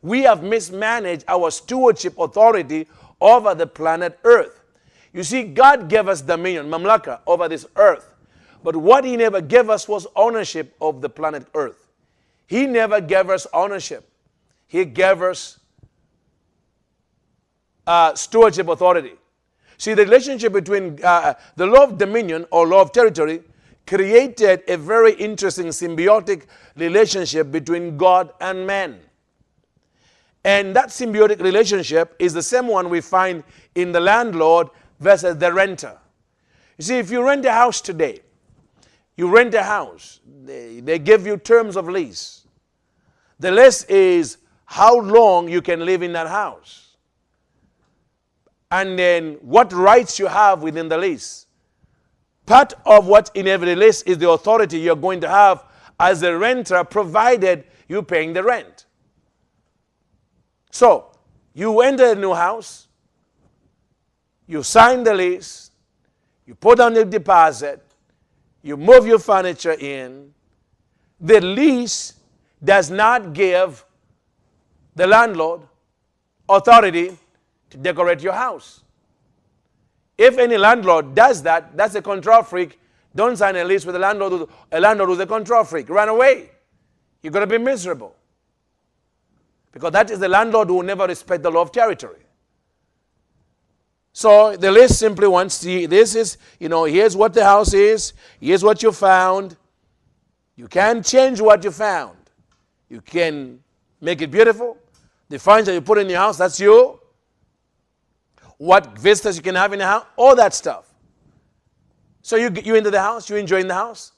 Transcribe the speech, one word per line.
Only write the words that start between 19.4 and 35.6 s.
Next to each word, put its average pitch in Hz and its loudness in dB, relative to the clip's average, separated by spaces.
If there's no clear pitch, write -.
See, 214 -4
the 208 4
relationship 233 0
between, 185 -6
uh, 175 0
the 175 -4
law 254 6
of 240 -8
dominion 190 -6
or 170 2
law 190 4
of 175 0
territory 156 -2
created 196 2
a 180 -4
very 214 2
interesting 190 -8
symbiotic 175 -2
relationship 170 -2
between 160 -8
God 185 0
and 185 -10
man. 185 -8
And 196 0
that 262 2
symbiotic 214 -2
relationship 185 -2
is 175 -2
the 160 -8
same 247 -4
one 185 -4
we 170 -4
find 185 -4
in 180 -4
the 175 0
landlord 170 0
versus 175 0
the 170 -2
renter. 175 -4